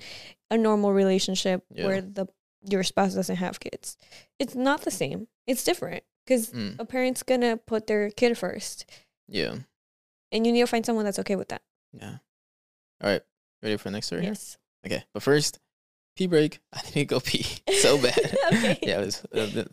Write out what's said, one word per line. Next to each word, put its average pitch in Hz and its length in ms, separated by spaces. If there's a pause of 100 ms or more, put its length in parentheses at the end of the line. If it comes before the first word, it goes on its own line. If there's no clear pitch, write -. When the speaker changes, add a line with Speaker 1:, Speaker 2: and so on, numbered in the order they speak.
(520)
Speaker 1:
a 220 60
normal 208 360
relationship 190 800
Speaker 2:
Yeah. 175 120
Speaker 1:
where 190 160
the, 196 260 (400)
your 196 160
spouse 190 320
doesn't 185 220
have 180 220
kids. - 380 (420)
It's 269 160
not 277 260
the 311 100
same. 180 360 (200)
It's 254 160
different - 400 (240)
'cause 240 240
Speaker 2:
Mm. 120 280
Speaker 1:
a 233 60
parent's 254 380
gonna 240 340
put 214 300
their 208 240
kid 233 260
first. - 480 (420)
Speaker 2:
Yeah. 71 320 (720)
Speaker 1:
And 226 140
you 233 80
need 240 80
to 240 60
find 233 180
someone 220 200
that's 196 140
okay 196 160
with - 140
that. - 120 (320)
Speaker 2:
Yeah. 104 240 (840)
All 101 80
right. 95 120 (420)
Ready 104 140
for - 80
the 190 80
next 220 140
story 170 160
here? 202 80
Speaker 1:
Yes. - 260 (280)
Speaker 2:
Okay. - 180 (100)
But 104 100
first, 147 360 (560)
pee 185 120
break. 151 400
<laughs> - 60
I 139 120
need - 80
to 143 120
go 127 140
pee - 240 (240)
<laughs> 392 140
so 135 200
bad. - 420
Speaker 1:
<laughs> 330 100
Okay. 226 300
Speaker 2:
Yeah, 92 160
let's, 101 240 (100)
uh, 110 140
th-, 104 260